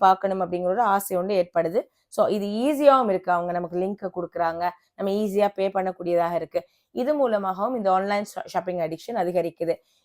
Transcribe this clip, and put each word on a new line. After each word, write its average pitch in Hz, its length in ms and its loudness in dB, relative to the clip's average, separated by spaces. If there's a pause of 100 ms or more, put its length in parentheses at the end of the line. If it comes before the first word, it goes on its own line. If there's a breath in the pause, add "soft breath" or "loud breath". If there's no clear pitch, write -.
பார்க்கணும் 190 380 2
அப்படிங்கிற 180 340 -2
ஒரு 240 160 2
ஆசை 196 240 -2
ஒன்று 190 240 -2
ஏற்படுது. 175 400 0 (340)
So 214 80 2 (120)
இது 202 120 -4 (160)
ஈஸியாகவும் 269 480 6
இருக்கு, 185 240 -2
அவங்க 175 160 -2
நமக்கு 175 320 -4
லிங்க் 196 200 -6 (120)
கொடுக்குறாங்க, 170 480 -4 (340 soft breath)
நம்ம 196 140 -2 (100)
ஈஸியா 202 340 2
பே 190 100 -2 (100)
பண்ணக்கூடியதாக 175 640 0
இருக்கு. 165 200 -4 (360)
இது 247 240 -2
மூலமாகவும் 208 580 0
இந்த 196 140 0
ஆன்லைன் 202 400 0
ஷா-, - 120 -10 (100)
ஷாப்பிங் 180 320 -2
அடிக்ஷன் 165 360 -6
அதிகரிக்குது. 170 520 -2 (320)